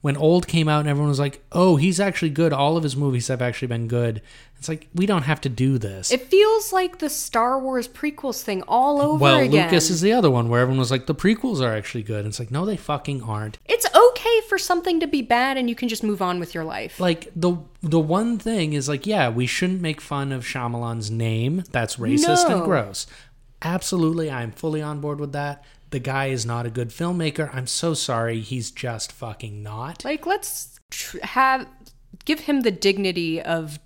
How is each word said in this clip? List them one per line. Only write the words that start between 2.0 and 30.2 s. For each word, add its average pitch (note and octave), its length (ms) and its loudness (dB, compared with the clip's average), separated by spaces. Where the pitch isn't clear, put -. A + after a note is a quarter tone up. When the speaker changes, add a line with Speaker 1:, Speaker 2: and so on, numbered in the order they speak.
Speaker 1:
good. D3+ 220 2
All C#3+ 240 2
of D#3+ 80 0
his C3+ 120 -2
movies C3+ 300 0
have B2+ 160 -2
actually B2 260 -2
been A#2 200 -4
good." A#2 340 0
It's - 120 -12
like, D#3+ 260 -8
we F3+ 100 2
don't G3 200 2
have D3 180 0
to C#3 60 -2
do C3 300 2
this. F#2+ 340 -4
Speaker 2:
It B3+ 160 0
feels G#4+ 440 4
like F#4 260 0
the D4+ 120 -4
Star B3 500 0
Wars C4 280 -4
prequels D4 540 -6
thing F#3+ 260 -4
all C#4+ 340 2
over D4+ 200 2
Speaker 1:
Well, C#4 160 8
Speaker 2:
again. F3 300 4
Speaker 1:
Lucas E3 220 4
is E3 100 0
the G3+ 120 4
other G#3+ 180 6
one A#2+ 180 2
where A#2+ 120 4
everyone C3 180 2
was B2+ 140 0
like, C3 140 -2
"The D#3 80 0
prequels G#3+ 460 0
are A#2 140 0
actually G#2+ 300 -6
good." G#2+ 200 -4
It's G#2+ 140 -6
like, A#2 140 -8
no, D#3 120 -2
they G#3 120 -2
fucking C#3+ 480 -6
aren't. G#2+ 420 -6
Speaker 2:
It's A#4 280 0
okay A#4 540 6
for F#4+ 100 -2
something F4 420 0
to D#4+ 80 -2
be C#4+ 140 0
bad B3+ 340 2
and B3 120 -2
you A#3 60 -2
can A#3+ 140 -4
just A3 160 -4
move G3+ 180 -2
on F3+ 160 -2
with F3+ 160 -8
your E3 100 -6
life. - 360 -8
Speaker 1:
Like, E3+ 340 -2
the, F3 220 2
the E3 180 2
one G#3 380 0
thing F#3 360 0
is, C3+ 140 -2
like, D3 200 -2
yeah, F3+ 200 2
we A#2+ 180 0
shouldn't F3+ 340 0
make D#3+ 200 -4
fun C#3 300 -4
of B2+ 140 -6
Shyamalan's A#2 680 -4
name. A2+ 600 0
That's A#2 240 -2
racist D#4+ 520 4
and G#3 120 2
Speaker 2:
No. E3+ 40 -2
Speaker 1:
gross. A2 440 -2
Absolutely, E3 680 -2
I'm A#2+ 220 -6
fully D#3 300 -4
on D3+ 180 -6
board D3 180 -6
with C#3+ 140 -8
that. C#3+ 320 -6
The C#3 80 -4
guy C3+ 280 -2
is C3 180 -2
not A#2+ 220 -4
a A#2 40 -4
good A2+ 200 -4
filmmaker. D#3+ 640 -2
I'm B2+ 120 -6
so E3 280 -2
sorry. A#2 460 -2
He's A#2 300 -6
just A#2 400 -8
fucking G#2 520 -12
not. A2+ 420 -12
Speaker 2:
Like, D4+ 220 -6